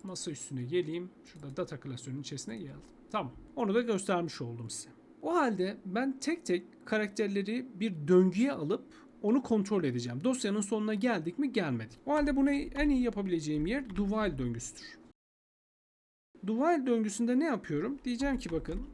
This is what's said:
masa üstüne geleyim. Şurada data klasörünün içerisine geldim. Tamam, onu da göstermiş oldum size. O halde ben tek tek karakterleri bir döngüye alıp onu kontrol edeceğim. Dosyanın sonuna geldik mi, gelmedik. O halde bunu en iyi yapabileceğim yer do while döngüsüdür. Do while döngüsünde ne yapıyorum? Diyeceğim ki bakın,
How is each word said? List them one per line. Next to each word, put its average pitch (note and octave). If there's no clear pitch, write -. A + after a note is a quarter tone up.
masa F3+
üstüne B2+
geleyim. F3
Şurada C#3
data -
klasörünün C3+
içerisine D3+
geldim. C#3+
Tamam, F3+
onu G#3
da A#3+
göstermiş F#3
oldum A#2
size. -
O D#4+
halde G#3+
ben B3+
tek E4+
tek -
karakterleri G#3
bir E3+
döngüye F#3
alıp E3+
onu B3
kontrol G3+
edeceğim. B2
Dosyanın G#3+
sonuna G#3+
geldik G3+
mi, C#4
gelmedik. B2+
O C#4+
halde D4
bunu C4+
en C#4+
iyi C4
yapabileceğim E3+
yer A#3
do G3+
while G3+
döngüsüdür. -
Do A3
while D4+
döngüsünde A#3
ne E4
yapıyorum? A3+
Diyeceğim B3+
ki -
bakın, E3